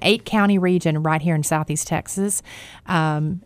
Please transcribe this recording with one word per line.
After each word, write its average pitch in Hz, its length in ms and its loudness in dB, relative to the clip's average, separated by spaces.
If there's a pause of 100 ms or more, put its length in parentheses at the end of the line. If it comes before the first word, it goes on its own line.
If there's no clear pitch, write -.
eight-county 202 560 2
region 175 420 2
right 156 220 0
here 165 140 0
in 151 80 0
Southeast 156 420 -2
Texas. 196 560 -4 (440)
Um, 156 600 0